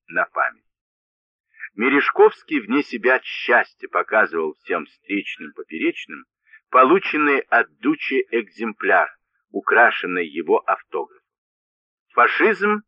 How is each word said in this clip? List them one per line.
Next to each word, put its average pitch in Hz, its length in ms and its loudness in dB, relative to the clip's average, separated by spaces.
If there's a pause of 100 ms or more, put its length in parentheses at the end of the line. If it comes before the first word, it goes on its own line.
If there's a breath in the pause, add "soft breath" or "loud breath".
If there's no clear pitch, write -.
на 85 200 -4
память. - 360 -6 (1080 loud breath)
Мережковский 143 880 0
вне 120 220 -2
себя 120 320 0
от 123 100 -2
счастья - 640 -2
показывал 82 640 -2
всем 85 320 -6
встречным - 680 -10
поперечным 78 720 -10 (440 soft breath)
полученный 143 720 4
от 117 280 0 (100)
Дуччи 135 520 -2
экземпляр, 104 800 -2 (400)
украшенный 101 760 0
его 80 340 -2
автографом. - 600 -8 (920)
Фашизм — 202 760 2